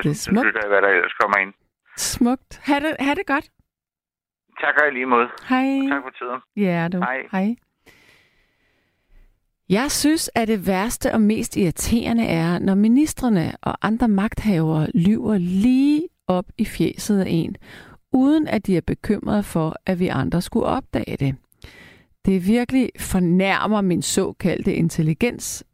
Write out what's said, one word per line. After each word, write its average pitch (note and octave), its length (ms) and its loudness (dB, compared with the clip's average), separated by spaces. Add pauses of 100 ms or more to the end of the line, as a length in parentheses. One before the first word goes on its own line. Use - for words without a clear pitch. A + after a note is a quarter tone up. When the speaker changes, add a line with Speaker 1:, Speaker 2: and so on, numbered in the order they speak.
Speaker 1:
Det C#3+ 60 0
er D3 40 -2
Speaker 2:
det - 140 -8
Speaker 1:
smukt. - 180 2
Speaker 2:
lytter A2 180 0
jeg, G#2 100 -4
hvad G2 120 4
der G2 120 4
ellers F2+ 240 0
kommer G2+ 220 2
ind. G2 100 -6 (440)
Speaker 1:
Smukt. - 540 -4 (160)
Ha' C#4 160 2
det, D#4 100 -2 (120)
ha' C#4+ 140 0
det G4 140 -6
godt. D4+ 120 -2 (1200)
Speaker 2:
Tak D3 180 0
og D3+ 80 4
i - 80 0
lige B2+ 80 -4 (100)
måde. A#2+ 120 2 (220)
Speaker 1:
Hej. C4 200 0 (140)
Speaker 2:
Og C4+ 100 -2
tak C#4 140 -4
for - 120 -14
tiden. C3 200 -8 (280)
Speaker 1:
Ja, E3+ 260 0
du. F#3 40 -4 (100)
Speaker 2:
Hej. C3 120 -4 (160)
Speaker 1:
Hej. F#3+ 120 0 (2250)
Jeg A#3 220 2
synes, - 440 0
at A3+ 120 0
det G#3 200 0
værste G3 460 0
og A3 80 2
mest A3 360 0
irriterende A3+ 680 0
er, E3 340 0
når F#3+ 160 2
ministrene A3+ 840 2
og - 200 -4
andre A#3 260 0
magthavere F#3 840 0
lyver G#3+ 440 2
lige B3+ 720 2 (200)
op F3+ 180 0 (120)
i G#3+ 80 0
fjeset - 560 -2
af F#3 80 0
en, E3 260 -2 (580)
uden D4 340 4
at G#3+ 200 -2
de F#3 100 2
er D#3+ 40 0
bekymrede - 640 -2
for, D#3+ 320 -4 (100)
at F#3 140 -2
vi F#3 80 2
andre E3+ 340 -2
skulle - 240 -2
opdage - 520 -4
det. C#3 180 -2 (920)
Det F#3+ 220 2
virkelig A#3+ 420 2 (100)
fornærmer F#3 800 0
min F3+ 200 0
såkaldte - 760 -2
intelligens, - 880 -2 (100)